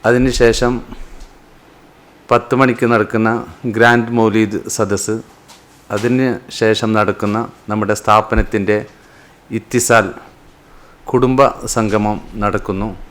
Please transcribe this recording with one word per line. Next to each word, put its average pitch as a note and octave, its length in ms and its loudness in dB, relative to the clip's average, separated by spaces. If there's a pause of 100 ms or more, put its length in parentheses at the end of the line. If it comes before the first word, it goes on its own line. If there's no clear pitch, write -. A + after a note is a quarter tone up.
അതിനുശേഷം B2 640 2 (1600)
പത്ത് A#2+ 300 0
മണിക്ക് B2+ 340 2
നടക്കുന്ന A2 360 0 (460)
ഗ്രാൻഡ് A#2 420 4
മൗലീദ് A2 420 2 (160)
സദസ്സ്, G2+ 400 -2 (800)
അതിന് B2+ 320 0 (300)
ശേഷം A2 400 0
നടക്കുന്ന G#2 400 -2 (320)
നമ്മുടെ G#2+ 320 -2
സ്ഥാപനത്തിൻ്റെ G#2+ 760 2 (840)
ഇത്തിസാൽ A2 480 2 (1040)
കുടുംബ C3 360 4 (280)
സംഗമം G#2 440 0 (240)
നടക്കുന്നു. G#2 460 -4 (220)